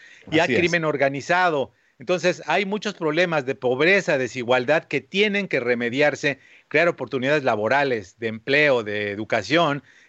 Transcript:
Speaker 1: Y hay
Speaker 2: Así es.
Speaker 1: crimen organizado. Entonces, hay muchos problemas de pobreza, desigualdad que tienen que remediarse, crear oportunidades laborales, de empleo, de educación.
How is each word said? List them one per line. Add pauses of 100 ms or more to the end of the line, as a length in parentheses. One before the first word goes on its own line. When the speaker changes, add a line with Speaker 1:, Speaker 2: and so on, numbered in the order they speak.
(320)
Speaker 1:
Y
hay
Speaker 2:
Así
es.
Speaker 1:
crimen
organizado. (260)
Entonces,
hay
muchos
problemas
de
pobreza,
desigualdad
que
tienen
que
remediarse, (280)
crear
oportunidades
laborales,
de
empleo,
de
educación. (260)